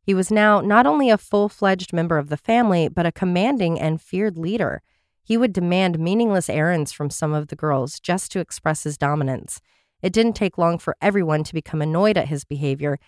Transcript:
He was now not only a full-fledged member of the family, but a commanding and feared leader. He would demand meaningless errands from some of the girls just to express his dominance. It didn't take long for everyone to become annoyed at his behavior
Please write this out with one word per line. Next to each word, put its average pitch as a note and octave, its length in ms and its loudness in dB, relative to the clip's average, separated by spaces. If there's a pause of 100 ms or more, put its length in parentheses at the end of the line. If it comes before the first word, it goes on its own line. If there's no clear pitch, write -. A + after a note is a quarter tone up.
He G3 120 0
was F#3 180 0
now G#3 280 4
not A3 260 4
only C#4+ 240 4
a - 80 6
full-fledged G3+ 720 0
member E3+ 260 0
of D3 100 -4
the D3 80 -4
family, G#3 520 2
but E3+ 180 -2
a E3 60 0
commanding F#3 640 0
and D#3 240 -2
feared F#3+ 340 -4
leader. F3 460 -4 (400)
He A3+ 140 0
would A#3 160 2
demand F3+ 480 0
meaningless G3 500 0
errands D#3 400 0
from D3 200 -6
some D3+ 220 -4
of D3+ 160 -4
the D3 80 -10
girls C#3+ 440 -2
just - 320 -4
to F#3+ 80 -4
express - 420 -4
his D3 160 -6
dominance. C#3+ 640 -4 (420)
It F#3 100 -2
didn't A3+ 200 2
take F#3+ 260 -4
long E3+ 200 2
for - 220 -6
everyone E3 440 0
to E3+ 100 -10
become D#3 280 -4
annoyed F#3 340 2
at C#3 120 0
his C#3+ 160 -6
behavior C#3+ 640 -4